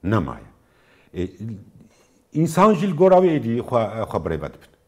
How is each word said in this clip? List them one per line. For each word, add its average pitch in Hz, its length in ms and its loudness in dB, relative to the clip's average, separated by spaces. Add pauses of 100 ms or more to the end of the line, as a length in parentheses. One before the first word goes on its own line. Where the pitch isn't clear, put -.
nemaye. 82 400 -2 (720)
E, 90 120 -6 (1040)
însan 180 400 2
jî 180 140 -2
li 185 40 -4
gora 185 220 4
wê 185 240 6
êdî 117 220 -4
xwe, 110 500 -2
xwe 107 80 -4
birêve 78 300 -6
dibin. - 240 -20 (160)